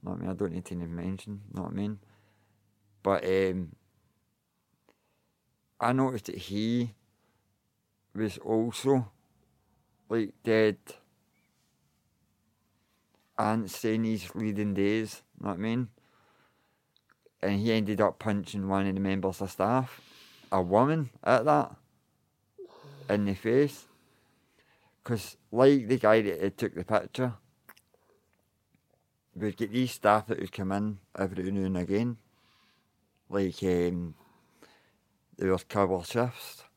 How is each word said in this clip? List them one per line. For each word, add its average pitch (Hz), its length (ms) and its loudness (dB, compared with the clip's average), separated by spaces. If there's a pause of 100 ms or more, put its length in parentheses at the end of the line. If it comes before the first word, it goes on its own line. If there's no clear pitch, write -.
know 95 100 -8
what - 20 -6
I 85 60 -10
mean? 90 100 -6
I 95 40 -4
don't 90 180 -4
need 87 140 -8
to 92 80 -12
even 85 200 -8
mention, 95 460 -8 (120)
know 92 100 -8
what 85 100 -8
I - 20 -10
mean? 101 240 -6 (1040)
But, 95 220 2
um, 92 480 0 (2000)
I 117 120 2
noticed 131 340 0
that - 120 -8
he 110 560 -2 (1200)
was 104 240 -4
also, 117 720 0 (1000)
like, 110 240 -2 (120)
dead 110 320 4 (2500)
and 110 320 0
saying 110 360 -2
his 107 300 -4
leading 104 400 -2
days, 104 480 0 (180)
know 101 80 -6
what 98 60 -4
I 87 60 -8
mean? 117 280 -2 (1600)
And 101 140 0
he 110 140 2
ended 107 280 0
up 98 200 2
punching 101 480 -4
one 98 180 2
of 98 80 -2
the 98 60 -2
members 95 400 -2
of 95 100 -6
staff, 123 500 0 (520)
a 95 100 2
woman 127 480 2 (140)
at 120 200 4
that, 147 300 2 (1400)
in 104 140 2
the 98 100 0
face. 131 540 0 (1120)
'Cause - 340 -6 (140)
like 127 380 6
the 127 100 2
guy 110 240 6
that 87 180 -2
had 95 160 0
took - 200 -4
the 90 80 -6
picture, 120 500 -2 (2000)
we'd 101 220 -4
get 104 160 -4
these 127 180 0
staff 107 380 4
that 113 100 -2
would 95 140 -6
come 95 180 -4
in 104 300 -2 (180)
every 92 320 -2
now 98 160 0
and 92 120 0
again. 107 380 0 (1120)
Like, 98 360 -2
um, 87 500 0 (1200)
there 95 140 0
was 92 140 0
cover 92 400 0
shifts. - 580 -4 (140)